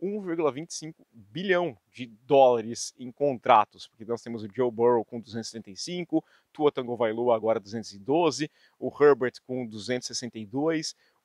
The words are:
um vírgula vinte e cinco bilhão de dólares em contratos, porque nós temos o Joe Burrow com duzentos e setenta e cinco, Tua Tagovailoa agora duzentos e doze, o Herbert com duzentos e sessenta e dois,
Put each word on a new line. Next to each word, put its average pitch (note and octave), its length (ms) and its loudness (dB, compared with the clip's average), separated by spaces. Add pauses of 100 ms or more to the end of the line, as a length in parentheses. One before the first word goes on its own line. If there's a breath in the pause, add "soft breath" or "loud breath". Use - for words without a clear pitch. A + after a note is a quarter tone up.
um G3+ 200 -6
vírgula E3 320 -2
vinte D#3 180 -12
e - 40 -14
cinco - 380 -14
bilhão D#3+ 640 -4 (160)
de B2 140 -12
dólares A#2+ 920 4
em A#2+ 140 -14
contratos, A#2+ 800 2
porque - 160 -20
nós A2+ 180 -6
temos A#2 220 -10
o G#2 100 -10
Joe B2 160 2
Burrow A#2 340 2
com A#2+ 140 -12
duzentos G#2+ 300 -10
e - 20 -16
setenta G#2+ 200 -16
e F#2 60 -20
cinco, E3+ 480 -4 (280 soft breath)
Tua D3 180 2
Tagovailoa A#2+ 640 0
agora A2 240 2
duzentos G2+ 340 -10
e G2+ 60 -18
doze, C#3+ 500 0 (300 soft breath)
o B2+ 100 -6
Herbert B2+ 460 4 (100)
com B2+ 220 -8
duzentos A2 420 -8
e A#2+ 60 -14
sessenta A2+ 240 -10
e G#2+ 80 -12
dois, D#3 480 -4 (300)